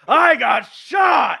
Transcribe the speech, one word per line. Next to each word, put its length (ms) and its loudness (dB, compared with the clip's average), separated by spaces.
I 280 2
got 380 -2
shot! 680 -2